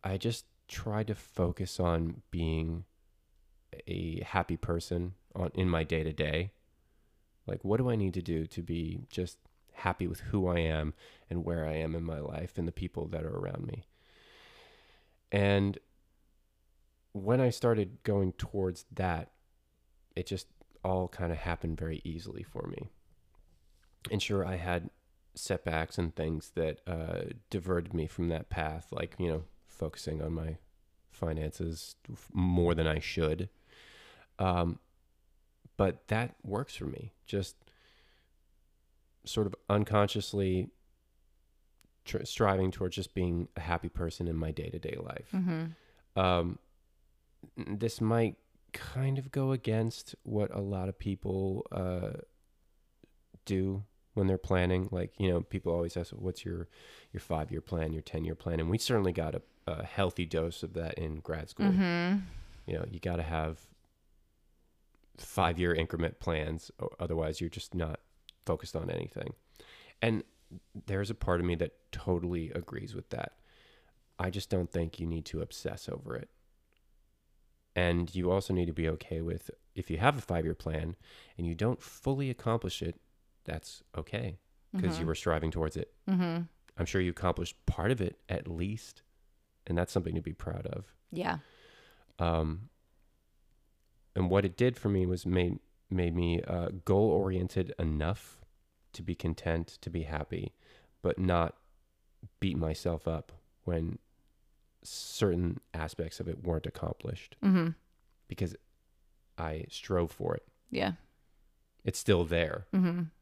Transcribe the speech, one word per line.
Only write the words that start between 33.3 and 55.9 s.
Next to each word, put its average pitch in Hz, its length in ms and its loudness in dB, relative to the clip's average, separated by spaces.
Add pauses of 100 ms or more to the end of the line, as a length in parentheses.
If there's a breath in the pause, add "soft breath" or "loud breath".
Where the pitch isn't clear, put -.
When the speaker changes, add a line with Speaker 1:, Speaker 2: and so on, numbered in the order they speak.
Speaker 1:
Um, 87 420 2 (960)
but 95 320 2
that - 340 0
works 107 320 -4
for - 100 -6
me. - 280 -8 (120)
Just 98 300 -2 (1700 soft breath)
sort 107 220 0
of 95 80 -4 (140)
unconsciously 101 1000 4 (1400)
tr-, - 200 -4
striving 95 460 4
towards 92 240 -4
just 92 200 -6
being 87 400 2
a 85 60 -6
happy 85 280 -2
person 87 380 -4
in 82 80 -2
my 80 160 -2
day-to-day - 500 -6
life. - 320 -10
Speaker 2:
Mm-hmm. 165 840 -4
Speaker 1:
Um, 87 400 4 (1000)
n-, - 220 -6
this 113 220 -2
might 113 340 4 (380)
kind 135 440 -2
of 135 140 -6
go 135 200 2
against 113 720 0
what 104 300 0
a 95 80 -2
lot 98 280 -2
of - 100 -8
people, 95 720 -2
uh, 90 480 -2 (1300)
do 95 380 0 (300)
when 98 140 4
they're 95 100 4
planning. 92 540 2
Like, 90 280 -2
you 98 100 4
know, 87 120 4
people 87 320 -2
always 85 240 0